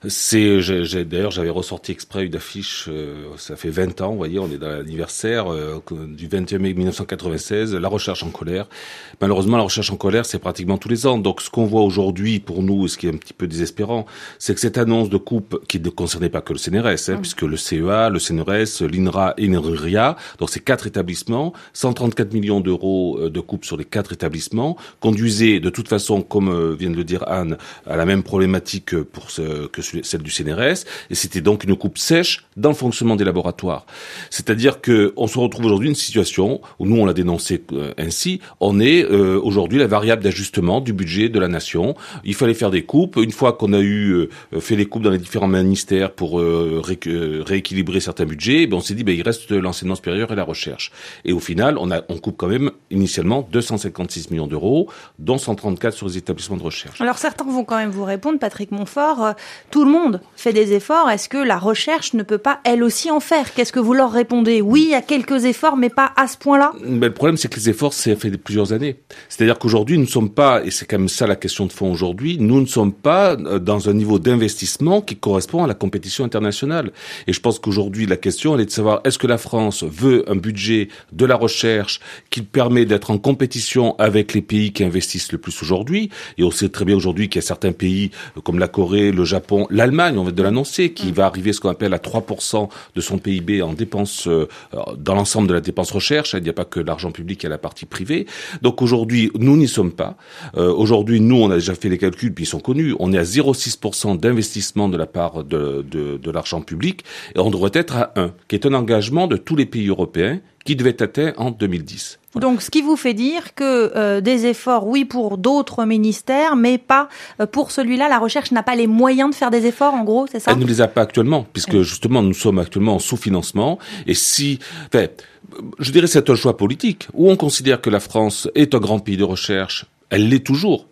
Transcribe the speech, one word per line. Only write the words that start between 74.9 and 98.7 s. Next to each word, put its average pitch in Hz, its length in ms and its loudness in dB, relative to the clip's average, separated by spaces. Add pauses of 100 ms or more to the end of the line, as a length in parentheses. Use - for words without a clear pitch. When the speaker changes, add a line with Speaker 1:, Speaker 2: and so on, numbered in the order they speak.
Speaker 1:
qui 202 160 -12
correspond 107 480 0
à - 20 2
la 107 80 0
compétition 98 500 -4
internationale. 113 680 -2 (340)
Et 92 60 0
je - 80 -2
pense 113 180 2
qu'aujourd'hui, 104 480 -2
la 92 100 2
question, 98 380 0
elle 120 80 2
est 101 40 2
de - 40 -14
savoir, 107 340 2
est-ce - 140 0
que 127 80 0
la 120 120 2
France 110 460 -2
veut 104 460 2
un 98 60 0
budget 104 520 -2 (240)
de 117 120 2
la 127 120 4
recherche 110 640 0 (300)
qui 117 120 -6
permet 120 420 2
d'être 104 260 0
en 104 80 2
compétition 127 800 0
avec 104 360 2
les 101 80 2
pays 107 300 0
qui 101 120 0
investissent 90 480 -2
le 80 60 -6
plus - 240 -10
aujourd'hui ? 131 480 0 (280)
Et 90 60 4
on 87 60 4
sait 98 180 -2
très - 160 -4
bien 98 120 4
aujourd'hui 92 320 0
qu'il 87 120 -2
y - 40 -8
a - 20 -6
certains 90 260 -2
pays, 95 380 0 (260)
euh, 78 40 -12
comme 87 180 -2
la 90 100 2
Corée, 101 440 2
le 90 120 2
Japon, 98 460 0
l'Allemagne, 131 480 2
on 92 60 0
vient 92 80 -2
de 95 100 0
l'annoncer, 139 500 0
qui 92 160 -6
Speaker 3:
Mm. 87 60 -4
Speaker 1:
va 95 120 4
arriver 95 240 0
à - 20 -2
ce - 80 -4
qu'on 98 100 -2
appelle 92 240 -2
à 82 40 -4
trois - 240 -4
pour 95 200 -8
cent 107 260 -2 (260)
de 92 60 -4
son 95 180 -4
P 98 160 -4
I 92 60 -2
B 95 220 0
en 80 100 -4
dépenses, 101 540 -4
euh, 85 200 2 (500)
dans 82 180 -2
l'ensemble 101 340 2
de 90 60 2
la 85 60 2
dépense 90 300 -4
recherche. 147 440 -2
Il 92 80 -4
n'y 82 60 -4
a 80 60 -4
pas 87 100 -4
que - 160 -8
l'argent 85 320 -6
public, 87 300 -10
il - 20 -10
y - 20 -6
a 78 40 -4
la 76 80 -6
partie - 280 -12
privée. 156 400 -4 (360)
Donc 123 200 4